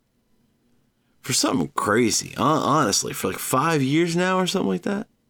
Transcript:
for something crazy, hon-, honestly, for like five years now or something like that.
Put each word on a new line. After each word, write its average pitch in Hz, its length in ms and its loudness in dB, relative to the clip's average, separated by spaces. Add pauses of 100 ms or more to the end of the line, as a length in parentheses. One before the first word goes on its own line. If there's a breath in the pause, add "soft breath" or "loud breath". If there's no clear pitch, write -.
(1200)
for - 100 -8
something - 440 0
crazy, 107 640 2
hon-, 139 240 2
honestly, 127 520 0
for - 160 -4
like 95 100 -6
five 147 420 0
years 165 360 0
now 185 200 0
or 185 80 2
something 185 220 -2
like 185 140 -2
that. 202 260 -6 (220)